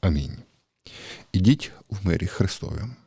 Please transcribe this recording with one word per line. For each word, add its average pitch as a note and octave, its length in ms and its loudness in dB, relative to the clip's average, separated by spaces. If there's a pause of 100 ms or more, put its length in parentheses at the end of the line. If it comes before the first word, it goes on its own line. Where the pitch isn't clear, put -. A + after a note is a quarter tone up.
Амінь. C#2+ 360 0 (960)
Ідіть F#2+ 400 4 (180)
в G2 160 -4
мирі E2+ 200 2
Христові. - 540 -2 (260)